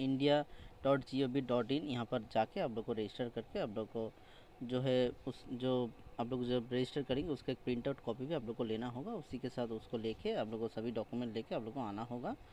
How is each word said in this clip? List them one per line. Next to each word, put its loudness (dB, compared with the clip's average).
india 6
dot 6
G 0
O 4
V 2
dot 2
in 2
यहाँ 0
पर 0
जाके 2
आप 0
लोग -2
को -2
register -2
करके -6
आप -2
लोग -2
को -2
जो 0
है 6
उस, -6
जो 2
आप -2
लोग 0
जब 2
register 0
करेंगे 0
उसका -2
एक -4
प्रिंट 0
आउट -2
copy -4
भी -2
आप -2
लोग -4
को 0
लेना -2
होगा, -6
उसी -8
के -4
साथ -2
उसको -4
लेके -2
आप 0
लोग -4
को 0
सभी -2
document -2
लेके -4
आप -2
लोग -8
को -4
आना -4
होगा। -4